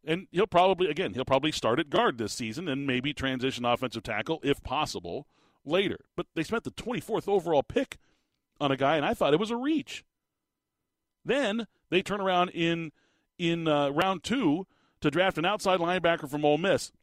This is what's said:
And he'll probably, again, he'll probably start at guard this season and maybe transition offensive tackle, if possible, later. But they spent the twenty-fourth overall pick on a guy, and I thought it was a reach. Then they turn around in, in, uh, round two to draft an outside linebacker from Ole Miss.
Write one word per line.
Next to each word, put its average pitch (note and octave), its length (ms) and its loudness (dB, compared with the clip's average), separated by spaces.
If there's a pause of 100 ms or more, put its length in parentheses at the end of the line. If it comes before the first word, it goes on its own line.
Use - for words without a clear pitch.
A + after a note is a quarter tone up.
And E3+ 260 -4
he'll F#3+ 160 0
probably, F#3 420 4
again, D3+ 260 -4
he'll C3 100 -2
probably C#3 280 2
start B2+ 280 0
at D3+ 100 -4
guard F#3+ 280 2
this G#2+ 140 -4
season A#2+ 360 -6
and C#3 180 -4
maybe B2+ 260 -2
transition C3 520 -4
offensive A#2+ 380 0
tackle, A2+ 400 -4
if C#3 200 0
possible, B2 640 -6 (380)
later. E3+ 340 0 (180)
But E3+ 180 -6
they E3 80 -2
spent A3+ 220 -4
the - 60 -8
twenty-fourth G#3+ 580 -6
overall E3 340 2
pick - 360 -2 (600)
on C#3 120 2
a C3+ 40 0
guy, C#3 200 2
and C#3+ 80 0
I G#3+ 100 0
thought D3 200 2
it E3 60 4
was G#3+ 100 -4
a A#3+ 60 -4
reach. C#4+ 480 -4 (1200)
Then A3+ 420 -2 (240)
they F3+ 120 2
turn G3+ 180 -4
around F3+ 300 2
in, E3 420 -2 (460)
in, E3+ 300 0
uh, C#3+ 220 4
round F3+ 320 0
two G3 440 0 (400)
to D3 40 2
draft F3+ 280 2
an D#3 60 0
outside F#3+ 360 2
linebacker E3+ 480 0
from D3 160 -4
Ole D3 140 4
Miss. E3+ 340 0 (100)